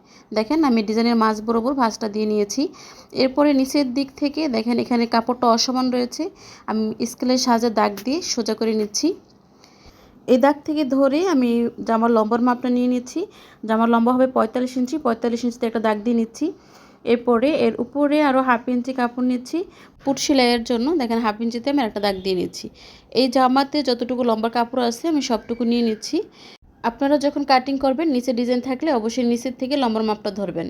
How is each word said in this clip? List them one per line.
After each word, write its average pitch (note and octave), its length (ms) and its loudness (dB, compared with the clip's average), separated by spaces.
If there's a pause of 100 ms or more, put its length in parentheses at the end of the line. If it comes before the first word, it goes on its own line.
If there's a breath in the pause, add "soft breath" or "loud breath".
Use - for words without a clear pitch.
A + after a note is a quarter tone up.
(320 loud breath)
দেখেন A3 280 0 (100)
আমি A3+ 100 4 (100)
ডিজাইনের A#3 340 2
মাঝ A3 180 2
বরাবর A3+ 400 -2
ভাঁজটা A3+ 280 -2
দিয়ে G#3+ 220 -2
নিয়েছি। G#3 300 0 (520 loud breath)
এরপরে C4+ 400 2
নিচের C4+ 400 2
দিক C#4 160 -2 (120)
থেকে D4 200 -2 (140)
দেখেন A3+ 240 0
এখানে A#3 280 0
কাপড়টা A#3+ 380 0 (100)
অসমান B3+ 300 0 (100)
রয়েছে, B3 280 -4 (440 loud breath)
আমি A3 160 -2 (220)
স্কেলের B3+ 380 -2
সাহায্যে A#3+ 260 2 (100)
দাগ G#3 120 2 (120)
দিয়ে C#4+ 160 -2 (120)
সোজা A3+ 280 -2
করে A3+ 160 0
নিচ্ছি। G#3+ 340 -2 (1160 loud breath)
এই B3+ 120 6
দাগ C#4+ 260 4
থেকে D#4 180 -2 (120)
ধরে C#4 320 2
আমি B3+ 220 2 (360)
জামার A#3 320 2
লম্বার A3 240 2
মাপটা B3 280 0
নিয়ে B3 240 2
নিচ্ছি। B3 260 -4 (440 loud breath)
জামার A3+ 300 2
লম্বা A#3 200 4
হবে B3+ 220 4
পঁয়তাল্লিশ B3 420 0
ইঞ্চি, B3+ 200 -2
পঁয়তাল্লিশ A#3 460 -2
ইঞ্চিতে A#3+ 240 -4
একটা A3+ 200 -2
দাগ G#3+ 160 2
দিয়ে A#3 160 2
নিচ্ছি। A3+ 260 -4 (600 loud breath)
এরপরে A#3+ 440 2 (160)
এর A3+ 80 2 (100)
উপরে C#4+ 400 0
আরও C4 180 2
হাফ B3 260 0
ইঞ্চি B3 260 -2
কাপড় B3 320 -2
নিচ্ছি B3+ 320 -4 (420 loud breath)
পুট C4+ 200 -2
সেলাইয়ের A#3+ 440 2
জন্য। A#3+ 240 -2 (100)
দেখেন A#3 220 0
হাফ G#3+ 220 -2
ইঞ্চিতে A#3 280 -4
আমি C#4+ 120 2
একটা G#3 200 -4
দাগ G3+ 200 0
দিয়ে F#3 180 -2
নিচ্ছি। F3+ 260 -6 (540 loud breath)
এই C4 100 4
জামাতে C4+ 540 2
যতটুকু B3 400 -2
লম্বার A3+ 280 0
কাপড় A#3+ 360 -2
আছে A#3 200 -4
আমি D4+ 140 0
সবটুকু A#3 440 -4
নিয়ে A#3+ 200 2
নিচ্ছি। A3 320 -4 (640 loud breath)
আপনারা C#4 340 0
যখন C#4+ 240 -2 (100)
কাটিং C4 260 2
করবেন C4+ 380 0
নিচে B3 180 0
ডিজাইন A#3+ 280 0
থাকলে C4 300 -4
অবশ্যই A#3 400 0
নিচের A#3+ 260 -2
থেকে C4 200 -4
লম্বার A3 260 0
মাপটা G#3+ 280 -2
ধরবেন। F3+ 380 -6